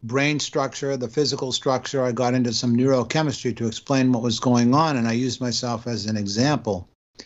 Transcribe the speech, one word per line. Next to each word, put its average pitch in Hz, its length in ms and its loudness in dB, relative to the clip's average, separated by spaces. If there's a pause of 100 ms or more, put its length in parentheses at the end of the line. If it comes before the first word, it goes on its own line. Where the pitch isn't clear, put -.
brain 139 380 0
structure, 139 580 -4
the 123 100 -4
physical 135 440 -2
structure. 131 520 -2
I 123 100 0
got 123 200 0
into 123 180 2
some 117 240 0
neurochemistry 131 800 2
to 117 100 -2
explain 127 440 2
what 117 120 2
was 117 160 0
going 120 340 4
on, 151 240 2
and 117 100 0
I 113 40 0
used 123 280 -2
myself 120 460 -4
as 110 220 -6
an 110 100 -2
example. 104 720 0 (360)